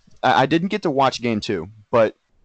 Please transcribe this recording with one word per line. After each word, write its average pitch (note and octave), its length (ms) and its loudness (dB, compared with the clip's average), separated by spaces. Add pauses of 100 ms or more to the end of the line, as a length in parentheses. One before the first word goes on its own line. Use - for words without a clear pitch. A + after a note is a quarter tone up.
(220)
I, B2+ 220 4
I - 20 0
didn't E3+ 220 0
get G#3 160 -6
to F3 60 -2
watch C3 300 0
game A2+ 200 -2
two, F#2+ 280 -6 (220)
but A2+ 260 2 (280)